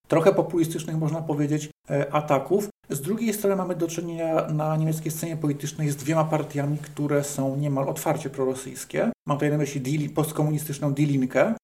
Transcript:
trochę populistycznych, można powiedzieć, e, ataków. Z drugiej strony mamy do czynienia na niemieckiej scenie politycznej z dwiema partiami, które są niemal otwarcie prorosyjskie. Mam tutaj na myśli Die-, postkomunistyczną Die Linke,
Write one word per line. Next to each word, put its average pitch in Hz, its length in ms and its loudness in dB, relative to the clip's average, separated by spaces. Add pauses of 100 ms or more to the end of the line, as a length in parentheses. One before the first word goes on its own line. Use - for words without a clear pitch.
trochę 165 260 6
populistycznych, 160 640 0
można 160 240 0
powiedzieć, 147 480 0 (200)
e, 143 240 0
ataków. 151 540 2 (220)
Z 143 120 -4
drugiej 214 320 0
strony 202 220 2
mamy 180 200 -2
do 165 120 0
czynienia 165 600 -2
na 156 300 0
niemieckiej 160 340 0
scenie 165 260 -6
politycznej 147 520 -2
z 139 60 -2
dwiema 151 280 2
partiami, 147 540 -2
które 147 460 0
są 135 320 -2
niemal 139 340 0
otwarcie 160 400 -2
prorosyjskie. 131 840 -2 (140)
Mam 147 120 0
tutaj 147 140 2
na 151 60 2
myśli 139 240 -2
Die-, 143 280 -2
postkomunistyczną 151 840 0
Die 143 120 2
Linke, 139 480 4 (100)